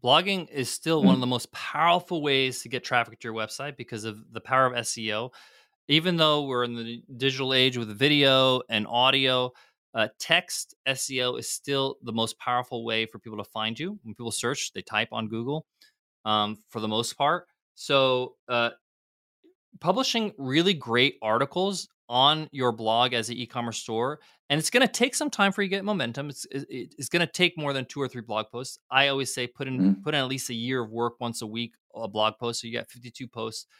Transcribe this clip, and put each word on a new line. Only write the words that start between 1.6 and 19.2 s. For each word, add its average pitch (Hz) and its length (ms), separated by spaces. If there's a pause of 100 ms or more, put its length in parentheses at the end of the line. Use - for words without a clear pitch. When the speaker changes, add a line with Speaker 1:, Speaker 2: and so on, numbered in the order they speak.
Speaker 1:
ways 135 400
to 123 80
get 123 160
traffic 117 340
to - 80
your 113 80
website 127 400
because 110 300
of 110 260
the 113 80
power 131 260
of 123 120
S 117 200
E 110 160
O. 117 200 (560)
Even 160 260
though 151 300
we're 123 180
in 120 120
the 117 280 (140)
digital 131 360
age 127 240
with 113 120
video 131 800
and 107 180
audio, 127 640 (420)
uh, 110 160 (100)
text - 560 (100)
S 135 240
E 131 140
O 123 120
is 117 140
still 135 520
the 120 100
most 113 260
powerful 123 460
way 113 220
for 110 120
people 110 200
to 101 120
find 110 300
you. 196 240
When 110 100
people 113 180
search, - 420
they 95 80
type 107 320
on 110 160
Google, 120 360 (600)
um, 107 320 (100)
for 110 140
the 110 80
most 113 240
part. 156 340 (280)
So, 131 600 (140)
uh, 117 220 (1080)